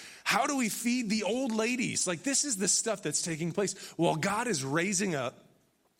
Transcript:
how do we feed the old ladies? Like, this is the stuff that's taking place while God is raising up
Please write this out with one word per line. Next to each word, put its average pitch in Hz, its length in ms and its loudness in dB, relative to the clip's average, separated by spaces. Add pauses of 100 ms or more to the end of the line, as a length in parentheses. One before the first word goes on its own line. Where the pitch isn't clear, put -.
(240)
how 226 220 4
do 285 100 0
we 247 120 2
feed 240 400 0
the 214 140 0
old 226 320 0
ladies? 220 520 0
Like, 175 160 -2
this 269 220 2
is 269 120 -2
the 185 120 0
stuff 202 340 0
that's 151 200 -2
taking 165 300 -2
place 190 220 0 (220)
while 160 200 4
God 208 320 0
is 143 160 0
raising 170 500 0
up 131 300 -4 (560)